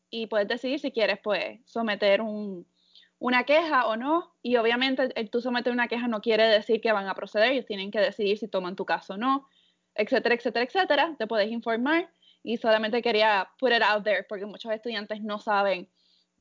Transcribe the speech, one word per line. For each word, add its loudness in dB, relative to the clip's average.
y -8
puedes 0
decidir -4
si -4
quieres, 0
pues, -4
someter 0
un, -8
una 0
queja 2
o -2
no. -2
Y 2
obviamente 2
el, -2
el -4
tú -2
someter -2
una 0
queja -4
no -2
quiere 4
decir 2
que 2
van 0
a -4
proceder, 0
ellos -2
tienen -8
que 0
decidir 0
si -8
toman -4
tu -6
caso -4
o -12
no, -2
etcétera, 2
etcétera, -2
etcétera. 0
Te -6
puedes 0
informar -2
y -4
solamente 2
quería 2
put 2
it 4
out 2
there 0
porque -10
muchos -12
estudiantes -8
no -6
saben 0